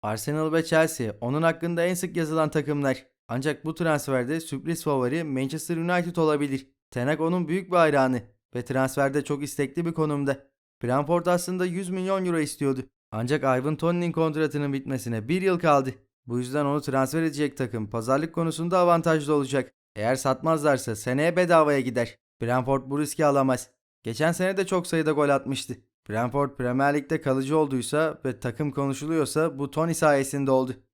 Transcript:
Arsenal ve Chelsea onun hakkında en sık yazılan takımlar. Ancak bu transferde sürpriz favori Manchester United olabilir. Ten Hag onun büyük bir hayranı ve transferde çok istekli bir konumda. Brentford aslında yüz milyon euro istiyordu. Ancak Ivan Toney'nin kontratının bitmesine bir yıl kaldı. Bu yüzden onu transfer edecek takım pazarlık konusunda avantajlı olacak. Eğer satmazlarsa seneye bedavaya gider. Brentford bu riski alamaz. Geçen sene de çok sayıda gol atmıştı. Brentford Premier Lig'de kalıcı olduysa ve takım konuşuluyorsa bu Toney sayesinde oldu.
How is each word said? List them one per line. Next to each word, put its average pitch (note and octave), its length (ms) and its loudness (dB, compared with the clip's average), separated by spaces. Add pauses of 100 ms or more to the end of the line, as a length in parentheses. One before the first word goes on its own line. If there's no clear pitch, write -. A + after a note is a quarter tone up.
Arsenal D3 500 -2
ve D#3+ 120 4
Chelsea D#3+ 560 0
onun C3+ 220 -2
hakkında E3 420 0
en F3+ 100 0
sık F3+ 220 -6
yazılan D#3+ 340 0
takımlar. C#3+ 560 -2 (220)
Ancak C3+ 360 -4
bu D#3+ 100 -4
transferde D3 680 0
sürpriz D#3+ 440 -6
favori C#3 400 0
Manchester D3 520 -4
United F3 400 -2
olabilir. D3 500 0 (240)
Ten B2 160 -2
Hag D3+ 140 0
onun E3 280 0
büyük F3 240 -4
bir F3+ 40 4
hayranı C3+ 460 4 (320)
ve B2 100 -4
transferde C3+ 600 0
çok C#3+ 180 -4
istekli C#3+ 440 -4
bir E3+ 60 -4
konumda. C#3+ 540 -2 (360)
Brentford C#3+ 440 0
aslında F3+ 400 0
yüz F3+ 240 -4
milyon F#3+ 340 -2
euro F3 140 0
istiyordu. C#3 420 -2 (320)
Ancak B2 300 0
Ivan C3+ 340 2
Toney'nin F3 360 0
kontratının D3+ 600 0
bitmesine B2 560 -4
bir F#3 140 0
yıl F#3 160 2
kaldı. C#3+ 360 2 (320)
Bu A#2+ 120 -4
yüzden C3 260 -2
onu C#3+ 160 0
transfer C3+ 420 0
edecek D3 340 -2
takım A2 340 -4
pazarlık C3 440 0
konusunda E3 440 0
avantajlı E3 560 4
olacak. C3+ 380 0 (240)
Eğer A2+ 200 0
satmazlarsa C#3 800 0
seneye D3 400 0
bedavaya D#3+ 440 4
gider. A#2+ 380 -4 (240)
Brentford B2+ 480 0
bu C#3+ 80 -2
riski D3+ 280 0
alamaz. C3+ 440 2 (320)
Geçen B2+ 300 0
sene F#3 240 -2
de F#3+ 100 0
çok F3+ 200 -2
sayıda D#3 260 0
gol C#3+ 160 2
atmıştı. C3+ 480 -2 (340)
Brentford B2 460 -2
Premier C3 380 2
Lig'de D3+ 260 -2
kalıcı C3+ 380 0
olduysa D3 680 0
ve B2+ 160 -4
takım D3+ 300 -4
konuşuluyorsa C#3+ 880 -2
bu C#3 120 -4
Toney D#3+ 240 -2
sayesinde C#3 560 2
oldu. C3 260 2 (180)